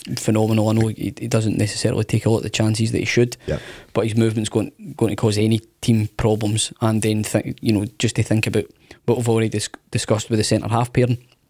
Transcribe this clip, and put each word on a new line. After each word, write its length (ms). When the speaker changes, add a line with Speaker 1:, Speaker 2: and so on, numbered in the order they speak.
Speaker 1:
f-, 120
phenomenal. 500
I 40
know 140
he, 300
he 100
doesn't 300
necessarily 460
take 220
a 40
lot 80
of 60
the 60
chances 420
that 80
he 60
should, 320
Speaker 2:
Yeah. 120
Speaker 1:
but 120
his 120
movement's 320
going, 220
going 140
to 40
cause 220
any 220
team 260
problems. 640
And 200
then, 220
th-, 380
you 120
know, 120
just 200
to 60
think 240
about 180
what 120
we've 120
already 200
dis-, 200
discussed 380
with 100
the 40
centre 240
half 260
pairing, 240